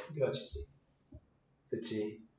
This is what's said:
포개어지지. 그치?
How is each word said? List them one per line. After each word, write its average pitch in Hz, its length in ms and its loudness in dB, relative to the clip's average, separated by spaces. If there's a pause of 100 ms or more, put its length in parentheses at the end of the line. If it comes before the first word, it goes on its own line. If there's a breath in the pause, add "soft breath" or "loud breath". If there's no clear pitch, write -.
포개어지지. 117 580 2 (1040)
그치? 110 520 0 (160)